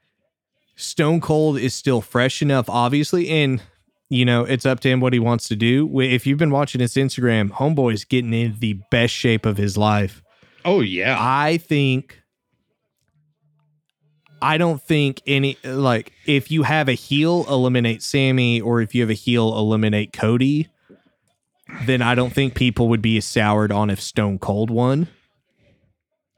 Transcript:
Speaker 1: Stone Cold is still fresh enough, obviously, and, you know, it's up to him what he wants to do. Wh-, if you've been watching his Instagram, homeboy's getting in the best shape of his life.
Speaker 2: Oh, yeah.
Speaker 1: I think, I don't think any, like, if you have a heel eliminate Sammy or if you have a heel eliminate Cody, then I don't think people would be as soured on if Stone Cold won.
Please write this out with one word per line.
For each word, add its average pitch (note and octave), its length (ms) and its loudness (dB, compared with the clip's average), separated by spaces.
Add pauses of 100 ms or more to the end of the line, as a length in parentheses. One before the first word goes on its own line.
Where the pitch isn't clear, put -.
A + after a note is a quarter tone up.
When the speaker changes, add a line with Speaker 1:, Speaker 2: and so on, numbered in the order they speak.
(760)
Speaker 1:
Stone D#3+ 440 0
Cold D#3 380 0
is B2 160 -4
still B2 260 0
fresh B2 420 -2
enough, C3+ 260 0
obviously, C#3+ 600 0
and, C#3 320 0 (480)
you B2 160 2
know, A#2+ 200 2
it's C3 220 -2
up B2+ 140 0
to C#3 80 0
him B2+ 120 2
what B2+ 120 0
he B2 60 2
wants A#2 300 -2
to A2 80 -4
do. B2 320 2
Wh-, C3 240 0
if B2+ 140 0
you've C#3 120 0
been D#3 120 2
watching C#3 300 0
his A#2+ 140 -2
Instagram, A#2+ 560 0
homeboy's C3 540 -2
getting A#2+ 280 -2
in A2+ 260 -2
the A2 160 -2 (160)
best A#2+ 240 2
shape A2+ 320 0
of G#2 120 0
his G2+ 180 -2
life. G#2 460 0 (420)
Speaker 2:
Oh, F3+ 160 2
yeah. G2 380 -2
Speaker 1:
I C#3+ 400 2
think, C#3 600 -2 (2250)
I D#3 180 0
don't E3 240 0
think C#3+ 440 0
any, C#3 360 0
like, C3 500 -2 (140)
if C#3+ 240 0
you D#3 140 0
have D3 240 0
a B2+ 60 0
heel D#3 540 0
eliminate B2+ 540 0
Sammy C3 580 0
or A#2 200 0
if A2+ 140 -2
you A#2+ 80 2
have A2 80 0
a A2 40 0
heel A2+ 420 0
eliminate G#2+ 560 0
Cody, C3 560 0 (1160)
then B2+ 160 0
I A#2+ 120 2
don't B2 180 0
think C3+ 220 -2
people A#2+ 340 0
would A2+ 140 0
be A2 160 0
as G2+ 60 -2
soured G#2+ 480 2
on G#2 160 0
if F#2+ 120 -4
Stone G#2 400 -2
Cold G#2+ 300 -2
won. B2+ 380 0 (1300)